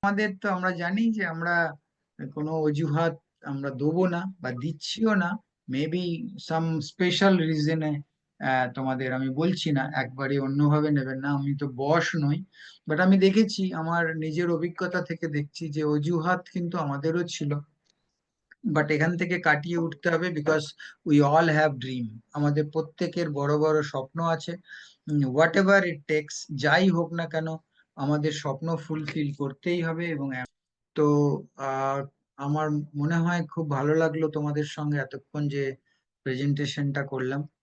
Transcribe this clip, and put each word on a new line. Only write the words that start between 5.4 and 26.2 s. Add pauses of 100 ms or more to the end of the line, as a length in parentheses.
Maybe (460)
some (120)
special
reason-এ, (380)
আহ,
তোমাদের
আমি
বলছি
না,
একবারই
অন্যভাবে
নেবেন
না,
আমি
তো
বস
নই। (440)
But
আমি
দেখেছি,
আমার
নিজের
অভিজ্ঞতা
থেকে
দেখছি
যে
অজুহাত (120)
কিন্তু
আমাদেরও
ছিল। (1120)
But
এখান
থেকে
কাটিয়ে
উঠতে
হবে,
because (400)
we
all
have
dream। (280)
আমাদের
প্রত্যেকের
বড়
বড়
স্বপ্ন
আছে। (540)
উম,
whatever
it
takes,